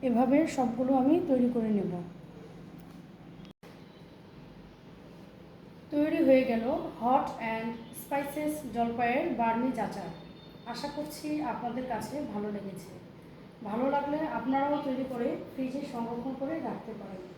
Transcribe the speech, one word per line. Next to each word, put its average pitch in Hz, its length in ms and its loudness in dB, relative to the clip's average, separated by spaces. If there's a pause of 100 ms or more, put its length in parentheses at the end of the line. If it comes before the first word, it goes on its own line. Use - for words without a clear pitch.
এভাবে 254 360 6 (180)
সবগুলো 254 400 2
আমি 269 180 8 (140)
তৈরি 247 260 6
করে 220 240 2
নেব। 170 140 0 (4000)
তৈরি 311 360 4
হয়ে 262 240 10
গেল 226 140 2 (360)
হট 262 260 6 (120)
অ্যান্ড 226 300 -2 (340)
স্পাইসেস 302 500 -2 (220)
জলপাইয়ের 233 520 2 (140)
বার্মিজ 233 360 2 (100)
আচার। 180 240 -6 (560)
আশা 240 300 -6
করছি 302 320 -6 (240)
আপনাদের 240 400 -2
কাছে 214 220 -4 (180)
ভালো 208 240 -2
লেগেছে। 190 340 -8 (760)
ভালো 226 220 0
লাগলে 285 280 0 (200)
আপনারাও 277 380 2 (100)
তৈরি 262 260 -2
করে 240 160 0 (240)
ফ্রিজে 262 300 -4 (100)
সংরক্ষণ 240 480 -4
করে 285 140 -2 (140)
রাখতে 214 320 -8
পারেন। 190 220 -10 (160)